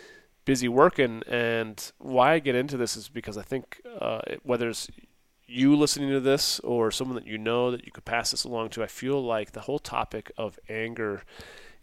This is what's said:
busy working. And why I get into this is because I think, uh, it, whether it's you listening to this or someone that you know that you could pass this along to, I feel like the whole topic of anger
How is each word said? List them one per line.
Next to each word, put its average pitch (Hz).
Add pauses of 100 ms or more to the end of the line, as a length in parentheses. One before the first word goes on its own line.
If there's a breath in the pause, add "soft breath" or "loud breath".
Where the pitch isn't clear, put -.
(460 loud breath)
busy 127
working. 127
And 117
why 131
I 165
get 139
into 135
this 117
is 107
because 107
I -
think, - (180)
uh, -
it, -
whether 120
it's - (640)
you 131
listening 143
to 139
this 135
or 117
someone 131
that 113
you 107
know 120
that 120
you -
could -
pass 117
this -
along 113
to, 113
I 101
feel 135
like 113
the 110
whole 143
topic -
of 107 (100)
anger 110 (600 loud breath)